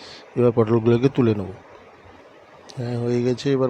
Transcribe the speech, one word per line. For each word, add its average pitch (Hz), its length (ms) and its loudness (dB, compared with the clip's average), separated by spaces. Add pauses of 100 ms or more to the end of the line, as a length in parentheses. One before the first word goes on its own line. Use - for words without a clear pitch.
(360)
এবার 123 160 2
পটলগুলোকে 117 580 2
তুলে 120 260 0
নেব। 95 160 -10 (1300)
হ্যাঁ, 120 200 -6
হয়ে 120 260 -2
গেছে, 127 280 -2
এবার 131 180 0